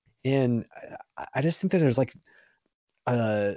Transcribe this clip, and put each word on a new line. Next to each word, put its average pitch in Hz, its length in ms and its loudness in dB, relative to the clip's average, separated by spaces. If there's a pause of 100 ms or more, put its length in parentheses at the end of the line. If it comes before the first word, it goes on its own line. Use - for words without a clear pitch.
(260)
And 127 400 2 (520)
I, - 180 -12
I 139 60 0
just 165 180 0
think 190 140 -2
that 185 60 4
there's, 131 180 4
like, 131 160 0 (920)
a, 107 500 0